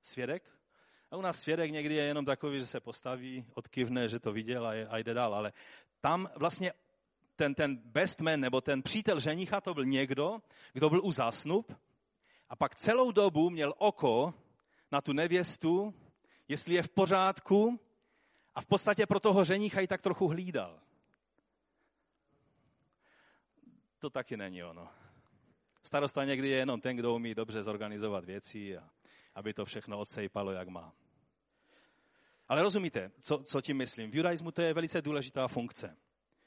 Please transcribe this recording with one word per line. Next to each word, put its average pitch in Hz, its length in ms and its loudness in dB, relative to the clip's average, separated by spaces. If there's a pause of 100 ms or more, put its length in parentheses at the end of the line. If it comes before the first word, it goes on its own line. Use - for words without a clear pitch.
Svědek? 131 560 -8 (520)
A 160 60 -12
u 185 40 -8
nás 180 200 -2
svědek 160 300 0
někdy 151 240 -2
je 147 100 2
jenom 147 200 0
takový, 139 340 -2
že 123 80 -6
se 120 140 -8
postaví, 127 760 -10
odkivne, 123 540 -2
že 113 120 -4
to 107 120 -4
viděl 117 340 -4
a 110 80 -2
je, 110 140 -6
a 113 100 -4
jde 113 160 -4
dál. 117 200 0
Ale 104 180 -2 (480)
tam 175 360 0
vlastně 170 360 -2 (640)
ten, 143 180 2
ten 139 220 0
best 120 440 0
man 160 200 2
nebo 127 200 2
ten 135 220 0
přítel 202 380 0
ženicha, 175 400 -2
to 180 140 -6
byl 143 100 -2
někdo, 135 540 2 (340)
kdo 151 180 4
byl 180 140 4
u 190 80 0
zásnub 151 600 0 (760)
a - 80 -14
pak - 180 0
celou 247 380 4
dobu 180 380 6
měl 156 280 0
oko 156 560 4 (580)
na 143 80 2
tu 143 120 -4
nevěstu, 175 840 0 (540)
jestli 147 260 -2
je 175 80 4
v 165 80 -6
pořádku, 190 880 4 (760)
a - 60 -6
v - 60 -14
podstatě 208 400 4
pro - 140 2
toho 196 240 6
ženicha 196 360 0
ji 185 60 0
tak 185 160 -4
trochu 180 260 2
hlídal. 147 520 -4 (3250)
To 147 120 -8
taky 123 260 -6
není 92 280 -10
ono. 87 240 -16 (960)
Starosta 143 420 0
někdy 139 240 0
je 135 80 2
jenom 131 240 0
ten, 127 160 -4
kdo 120 180 0
umí 117 200 -4
dobře 107 280 -4
zorganizovat 104 640 -4
věci 98 520 -10
a - 140 -18 (440)
aby 101 200 -8
to 107 100 -6
všechno 104 340 -10
odsejpalo, 101 540 -6
jak 92 160 -8
má. 85 260 -14 (1500)
Ale 143 140 2
rozumíte, 175 480 0 (100)
co, 135 220 -2
co 139 180 -4
tím 139 160 -4
myslím? 113 340 -6
V 120 40 -12
judaismu 165 360 0
to 170 120 -2
je 165 120 2
velice 165 280 -2
důležitá 135 460 -2
funkce, - 480 -8 (500)